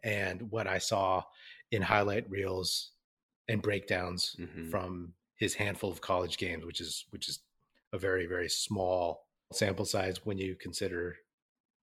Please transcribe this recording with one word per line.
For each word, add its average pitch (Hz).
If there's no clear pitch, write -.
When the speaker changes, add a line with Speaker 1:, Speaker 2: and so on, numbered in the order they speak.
Speaker 1:
And 101
what 107
I 95
saw 92
in 104
highlight 101
reels 95
and 107
breakdowns 90
Speaker 2:
Mm-hmm. 82
Speaker 1:
from 90
his 98
handful 101
of 87
college 90
games, 85
which 87
is, 80
which -
is -
a 101
very, 92
very 87
small 90
sample 98
size 95
when 101
you 95
consider 87